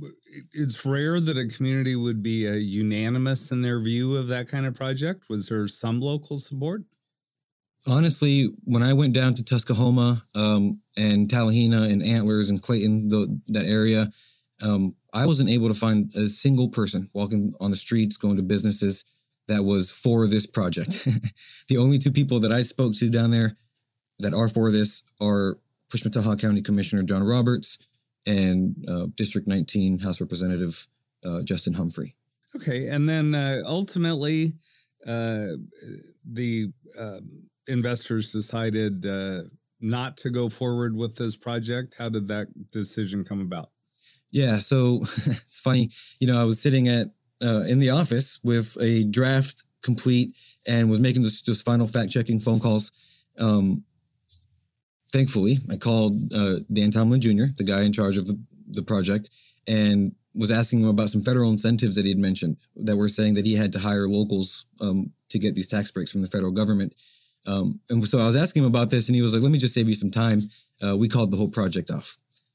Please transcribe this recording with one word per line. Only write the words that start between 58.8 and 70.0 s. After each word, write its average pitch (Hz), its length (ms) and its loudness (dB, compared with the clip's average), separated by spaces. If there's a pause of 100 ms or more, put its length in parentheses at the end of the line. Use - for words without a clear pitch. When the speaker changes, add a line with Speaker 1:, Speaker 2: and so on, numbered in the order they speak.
Speaker 2:
project, 101 480 -2 (360)
and 104 460 2 (220)
was 107 160 0
asking 117 300 2
him 110 80 4
about 107 220 2
some 104 120 0
federal 120 280 2
incentives 110 460 2
that 101 80 2
he 98 60 2
had 95 80 0
mentioned 95 380 0 (200)
that 107 200 0
were 104 120 2
saying 107 260 2
that 101 120 2
he 110 80 2
had 104 180 0
to 101 60 -4
hire 101 300 0
locals, 101 580 -2 (140)
um, 95 320 -2 (160)
to - 100 -2
get 104 160 0
these 95 140 -4
tax 104 220 -2
breaks 90 200 -6
from 98 120 -4
the 92 60 -4
federal 92 240 -2
government. 101 420 0 (520)
Um, 98 420 -2
and 113 180 0
so 131 120 0
I 113 80 2
was 113 100 4
asking 151 280 2
him 127 40 4
about 120 220 2
this, 120 180 2
and 127 80 4
he 123 60 4
was 117 100 2
like, 113 100 2
"Let 143 100 4
me 151 60 4
just 127 140 0
save 113 160 2
you 107 60 2
some 101 160 -2